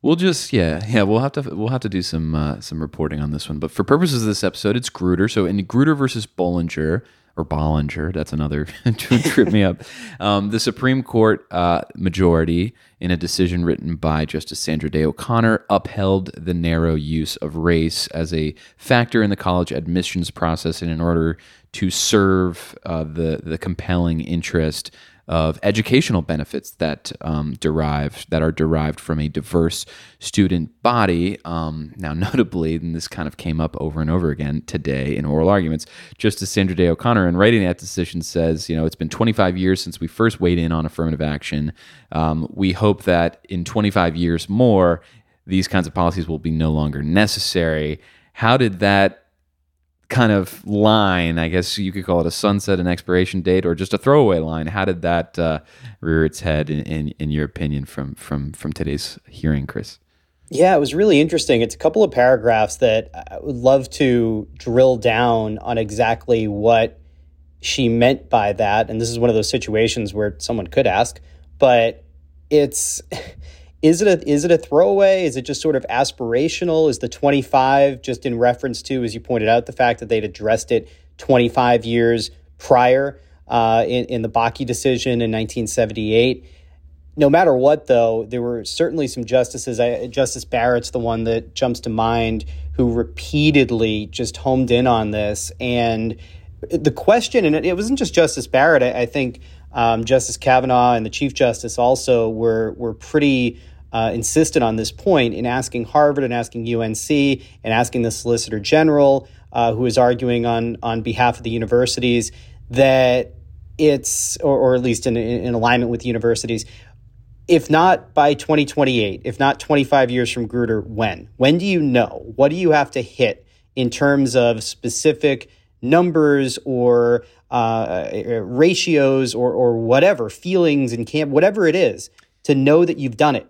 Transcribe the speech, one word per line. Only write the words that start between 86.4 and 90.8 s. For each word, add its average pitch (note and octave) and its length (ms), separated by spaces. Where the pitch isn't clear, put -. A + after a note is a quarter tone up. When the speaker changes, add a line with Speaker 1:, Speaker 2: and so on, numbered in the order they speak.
Speaker 2:
No D3 120
matter D#3+ 260
what, C#3+ 340
though, A2+ 360
there A#2+ 160
were A#2+ 240
certainly D#3 440
some A#2+ 160
justices. B2 560
I, A#2+ 260
Justice B2 380
Barrett's A#2+ 460